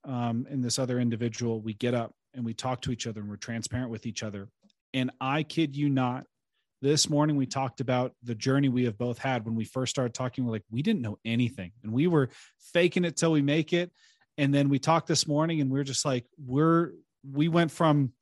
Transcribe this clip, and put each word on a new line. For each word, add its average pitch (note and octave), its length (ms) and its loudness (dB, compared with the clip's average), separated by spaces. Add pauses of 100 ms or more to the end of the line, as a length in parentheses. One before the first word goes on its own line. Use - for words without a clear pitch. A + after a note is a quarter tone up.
um, A#2+ 460 -4
and C3+ 140 -4
this A#2+ 160 -4
other B2 200 -2
individual, A#2 640 -2
we A2 120 -6
get A#2+ 200 -2
up A#2 200 -4 (200)
and B2 120 -6
we A2+ 80 -6
talk B2+ 280 -6
to C3+ 100 -6
each A#2 160 -6
other A2 120 -10
and G#2 100 -10
we're G#2 60 -10
transparent A#2 540 -8
with A2 160 -10
each A#2 180 -8
other. G2+ 240 -10 (460)
And B2+ 260 -2
I C#3 240 -2
kid D3+ 320 -2
you C#3+ 140 0
not, B2+ 360 0 (560)
this D3 280 2
morning D3+ 260 2
we C3+ 100 2
talked C3 360 -6
about B2+ 320 0 (100)
the A#2 120 -6
journey C3+ 340 2
we B2 160 2
have G#2+ 120 -2
both B2 200 -4
had. B2+ 280 -2
When A2+ 100 -4
we A2 100 -2
first C3 240 -4
started B2 240 -2
talking, B2+ 320 -4
we're A#2 60 -2
like, A2 180 -6
we A#2 120 -4
didn't F#3+ 200 0
know G#2+ 240 -6
anything A2+ 460 -2 (120)
and A2 80 -6
we C3+ 160 2
were D3 220 4 (440)
faking F3 300 4
it E3 140 -2
till E3 140 2
we D3+ 100 4
make D3+ 320 2
it. F3 180 0 (460)
And C#3 160 2
then C#3+ 160 4
we C#3 80 4
talked D#3 300 2
this D#3+ 200 0
morning D#3 320 0
and C3+ 120 0
we're C#3 120 0
just C3+ 220 -4
like, B2+ 200 0 (120)
we're, D#3 540 2 (380)
we C#3+ 180 2
went E3 240 4
from D3 500 4